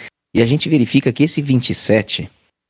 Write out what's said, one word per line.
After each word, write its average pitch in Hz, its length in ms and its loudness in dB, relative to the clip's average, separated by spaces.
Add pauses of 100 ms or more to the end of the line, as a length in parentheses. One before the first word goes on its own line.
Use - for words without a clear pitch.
(340)
e 117 80 4
a 117 40 2
gente 147 220 0
verifica 131 440 2
que 143 120 0
esse 160 160 -2
vinte 131 300 0
e - 40 -2
sete - 560 -2 (400)